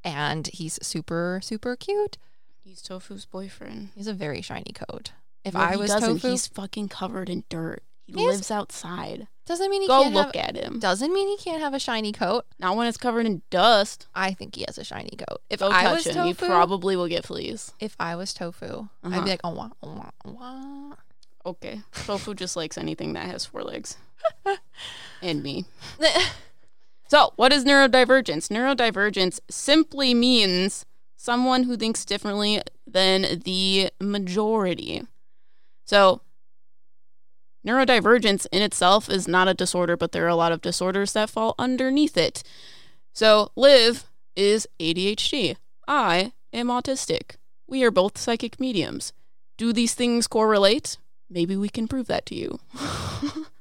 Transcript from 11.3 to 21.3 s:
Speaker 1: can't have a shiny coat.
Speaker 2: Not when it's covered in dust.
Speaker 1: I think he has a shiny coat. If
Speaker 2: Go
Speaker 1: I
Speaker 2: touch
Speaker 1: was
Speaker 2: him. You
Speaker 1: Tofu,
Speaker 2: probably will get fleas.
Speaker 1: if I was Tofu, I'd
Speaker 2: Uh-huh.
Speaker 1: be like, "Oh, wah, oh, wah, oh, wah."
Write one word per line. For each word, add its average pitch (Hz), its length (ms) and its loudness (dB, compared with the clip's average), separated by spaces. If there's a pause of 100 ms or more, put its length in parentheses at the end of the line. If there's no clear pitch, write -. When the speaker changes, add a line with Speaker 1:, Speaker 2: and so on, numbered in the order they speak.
Speaker 1:
can't 330 240 -6
have 285 140 -4
a 277 40 -4
shiny 220 340 -4
coat. 214 340 -2 (120)
Speaker 2:
Not 185 180 0
when 233 120 0
it's 226 80 -4
covered 233 300 0
in 196 240 -2
dust. 208 640 4
Speaker 1:
I 190 180 -2
think - 240 -12
he - 100 -8
has - 120 -12
a - 60 -12
shiny - 320 -10
coat. - 240 -12 (100)
If 208 100 -6
Speaker 2:
Go 196 100 2
Speaker 1:
I 185 140 4
Speaker 2:
touch 311 220 2
Speaker 1:
was 311 100 -2
Speaker 2:
him. 349 100 0
You 349 80 0
Speaker 1:
Tofu, 349 120 -4
Speaker 2:
probably 190 500 2
will 175 120 -2
get 170 180 -4
fleas. - 540 -8
Speaker 1:
if 214 200 -10
I 170 160 -4
was 190 180 -8
Tofu, - 540 -12 (160)
I'd 180 80 -6
Speaker 2:
Uh-huh. 180 100 -2
Speaker 1:
be 190 80 -2
like, 180 140 -4
"Oh, 175 100 -6
wah, 226 160 -12 (120)
oh, 156 120 -14
wah, - 160 -14 (140)
oh, - 80 -14
wah." 269 640 -16 (540)